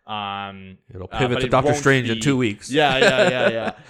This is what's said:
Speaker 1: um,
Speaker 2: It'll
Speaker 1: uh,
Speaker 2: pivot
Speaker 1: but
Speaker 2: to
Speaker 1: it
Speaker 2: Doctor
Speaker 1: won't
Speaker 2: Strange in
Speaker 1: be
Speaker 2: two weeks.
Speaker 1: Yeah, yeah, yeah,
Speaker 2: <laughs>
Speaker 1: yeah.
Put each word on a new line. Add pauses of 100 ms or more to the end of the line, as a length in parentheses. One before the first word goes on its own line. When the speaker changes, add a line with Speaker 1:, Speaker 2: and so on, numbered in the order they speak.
Speaker 1:
um, (160)
Speaker 2:
It'll
Speaker 1:
uh,
Speaker 2:
pivot
Speaker 1:
but
Speaker 2:
to
Speaker 1:
it
Speaker 2:
Doctor
Speaker 1:
won't
Speaker 2:
Strange
in
Speaker 1:
be
Speaker 2:
two
weeks.
Speaker 1:
Yeah,
yeah,
yeah,
Speaker 2:
<laughs>
Speaker 1:
yeah. (180)